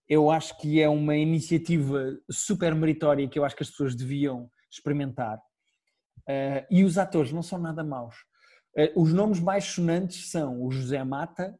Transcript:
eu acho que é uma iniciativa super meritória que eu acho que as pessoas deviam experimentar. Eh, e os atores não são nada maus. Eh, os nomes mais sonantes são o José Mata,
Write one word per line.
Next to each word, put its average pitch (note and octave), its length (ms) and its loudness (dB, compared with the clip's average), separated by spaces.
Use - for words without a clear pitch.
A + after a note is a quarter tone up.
eu D3+ 200 6
acho D#3 300 -2
que D#3 220 2
é D3+ 80 6
uma D3+ 260 2
iniciativa D3+ 1000 0
super E3+ 460 -2
meritória D#3 540 2
que D3+ 100 -4
eu C#3+ 60 2
acho C3+ 100 -4
que - 80 -6
as - 60 -8
pessoas C3+ 260 -4
deviam B2+ 540 -4
experimentar. C3 680 -4
Eh, C#3 420 -4
e F#3+ 140 6
os F3+ 140 2
atores D#3 340 0
não E3+ 100 -6
são F3 180 -8
nada D#3+ 240 -6
maus. B2+ 320 -10
Eh, D3+ 200 4
os D#3+ 180 6
nomes G3+ 260 2
mais F#3+ 260 0
sonantes F3 640 -2
são C3 340 -4
o B2+ 80 -2
José C3 320 -4
Mata, D#3+ 560 -6